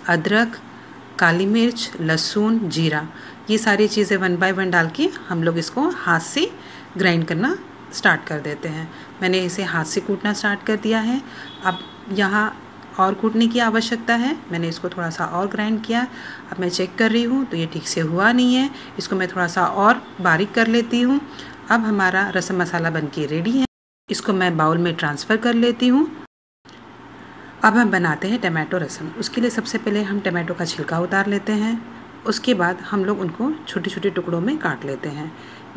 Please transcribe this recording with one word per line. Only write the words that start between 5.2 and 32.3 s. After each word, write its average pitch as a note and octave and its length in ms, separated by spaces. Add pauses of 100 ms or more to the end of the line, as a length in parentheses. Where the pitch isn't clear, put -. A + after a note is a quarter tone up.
हम E3 140
लोग E3 140
इसको B3 380
हाथ E3+ 240
से A#3+ 300 (480)
grind F3 280
करना F#3 320 (360)
start E3 300
कर D#3 160
देते D3 300
हैं। D#3+ 200 (320)
मैंने F#3 180
इसे F3+ 240
हाथ E3+ 220
से E3+ 160
कूटना G#3 320
start G3+ 300
कर A3 120
दिया A3 240
है। A#3+ 220 (440)
अब F3+ 140 (320)
यहाँ G#3 400 (480)
और F#3+ 140
कूटने A3 340
की A#3 120
आवश्यकता A3+ 560
है, B3+ 200 (160)
मैंने E3+ 180
इसको E3 200
थोड़ा F3 200
सा E3 160
और F3+ 220
grind G#3+ 380
किया। A3+ 160 (500)
अब - 80
मैं F3+ 100
check F#3 260
कर A3+ 160
रही A#3 120
हूँ C4 220
तो F#3 120
ये E3 80
ठीक D#3+ 220
से - 140
हुआ E3+ 300
नहीं B3 240
है, C4 140 (300)
इसको - 160
मैं F#3 120
थोड़ा F3+ 200
सा F3 180
और G#3+ 360 (200)
बारीक F3+ 300
कर A3+ 160
लेती A#3 340
हूँ। C4 180 (520)
अब A3+ 140
हमारा G3 500
रसम F3+ 260
मसाला E3 280
बन D#3 180
के D3+ 180
ready E3 260
है, C4 140 (440)
इसको G#3 240
मैं F#3 240
bowl D#3 200
में E3+ 180
transfer D#3 420
कर A#3+ 160
लेती A#3 340
हूँ। C#4 200 (1600)
अब A3 140
हम A3+ 140
बनाते F3 360
हैं A3+ 140
टमाटो D#3+ 360
रसम। D#3+ 320 (100)
उसके - 220
लिए A#3+ 80
सबसे A3+ 280
पहले G#3 260
हम G3+ 160
टमाटो F3 340
का E3+ 120
छिलका E3 340
उतार F#3+ 280
लेते G3+ 260
हैं, A3 280 (460)
उसके - 260